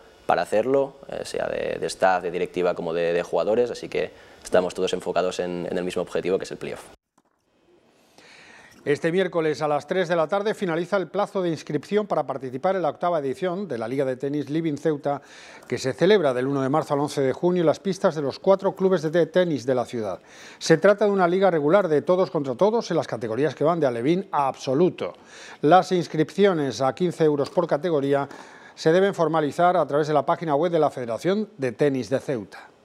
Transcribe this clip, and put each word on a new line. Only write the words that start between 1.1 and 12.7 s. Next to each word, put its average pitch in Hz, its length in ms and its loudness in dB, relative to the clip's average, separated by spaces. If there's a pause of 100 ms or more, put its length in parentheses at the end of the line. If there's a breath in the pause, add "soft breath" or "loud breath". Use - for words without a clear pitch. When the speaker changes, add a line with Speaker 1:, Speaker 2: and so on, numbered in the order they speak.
Speaker 1:
sea - 240 -6
de, - 320 -6
de - 80 -4
staff, 92 340 0
de 90 120 -6
directiva 87 420 -2
como 85 180 -6
de, 85 200 0
de 87 100 0
jugadores, 107 480 0
así - 180 -10
que 82 220 -4 (320 loud breath)
estamos 92 320 0
todos 92 180 -2
enfocados 90 460 -2
en, 87 320 -4
en 90 80 -4
el 90 60 -2
mismo 90 180 -4
objetivo 87 340 -2
que - 60 -6
es - 80 -10
el - 60 -10
playoff. 64 260 -12 (2000 loud breath)
Speaker 2:
Este 147 280 0
miércoles 170 500 0
a 151 60 0
las 147 180 -2
tres 185 220 0
de 175 80 2
la 160 100 2
tarde 202 280 -2
finaliza 175 420 -2
el 185 100 -2
plazo 196 360 -2
de 175 80 0
inscripción 180 580 -4
para 151 180 0
participar 135 480 -4